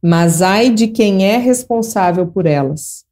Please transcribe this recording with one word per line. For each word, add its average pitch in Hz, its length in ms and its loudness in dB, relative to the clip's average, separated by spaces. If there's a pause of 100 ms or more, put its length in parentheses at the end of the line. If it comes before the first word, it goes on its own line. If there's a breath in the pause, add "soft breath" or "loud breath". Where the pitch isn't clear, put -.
Mas 170 400 2
ai 202 280 2
de 220 180 0
quem 202 380 0
é 220 120 2
responsável 226 880 -2
por 175 180 -4
elas. 147 680 -4